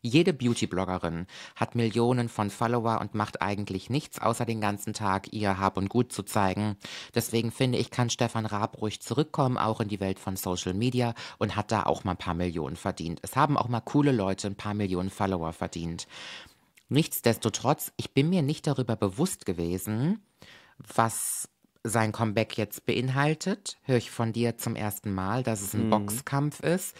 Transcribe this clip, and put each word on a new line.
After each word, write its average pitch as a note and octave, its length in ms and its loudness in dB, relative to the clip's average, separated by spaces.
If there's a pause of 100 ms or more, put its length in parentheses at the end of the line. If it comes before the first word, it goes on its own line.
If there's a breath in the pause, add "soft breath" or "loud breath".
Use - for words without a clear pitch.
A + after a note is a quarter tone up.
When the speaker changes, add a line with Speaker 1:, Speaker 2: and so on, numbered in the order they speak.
Speaker 1:
Jede D#3+ 320 6
Beauty-Bloggerin F2+ 960 0 (280 loud breath)
hat - 200 -2
Millionen A#2 540 2
von G#2+ 200 -2
Follower A2+ 500 0
und - 140 -6
macht G#2+ 280 -2
eigentlich G2+ 500 -2
nichts, - 280 -4
außer A2+ 240 0
den A2+ 160 -2
ganzen G#2 340 -2
Tag G2 380 0
ihr G2 280 0
Hab F#2+ 180 2
und G2 100 0
Gut A#2+ 240 2
zu G2+ 120 -6
zeigen. G2+ 540 2 (360 loud breath)
Deswegen A2+ 380 0
finde B2+ 260 2
ich, - 140 0
kann A#2+ 180 2
Stefan A2+ 380 0
Raab G#2+ 340 -2
ruhig G#2+ 200 -4
zurückkommen, C3 560 2
auch A2 220 2
in A2 80 0
die G2 140 -4
Welt F#2+ 180 0
von F#2+ 160 -4
Social F2+ 380 -2
Media A#2+ 400 0 (240 loud breath)
und G#2+ 180 -2
hat G#2+ 160 -2
da A2 120 2
auch - 200 0
mal F#2 80 0
ein F2 60 -2
paar - 160 -4
Millionen E2 420 -2
verdient. E2+ 460 -4
Es - 160 -4
haben D3 180 6
auch A#2 140 2
mal A#2+ 160 0
coole D3 260 4
Leute F#2+ 360 0
ein G2 80 -4
paar G#2 180 -4
Millionen F#2+ 360 0
Follower F2+ 440 0
verdient. E2+ 540 -6 (840 loud breath)
Nichtsdestotrotz, - 1080 2
ich - 160 -8
bin C#3 160 4
mir F3+ 120 2
nicht D3 260 -2
darüber B2 280 0
bewusst G#2 500 -2
gewesen, G2+ 760 0 (560 soft breath)
was - 720 -2 (340)
sein A2 280 2
Comeback A2 460 0
jetzt - 280 -4
beinhaltet. C#3+ 1000 0
Höre B2+ 140 4
ich - 140 -2
von A2+ 200 0
dir A#2 260 0
zum - 180 -4
ersten G#2+ 380 -4
Mal, F#2+ 300 0
dass A2+ 180 0
es G2 120 -6
ein A2 120 2
Speaker 2:
Mhm. A2 40 0
Speaker 1:
Boxkampf A2+ 720 0
ist. F3 380 0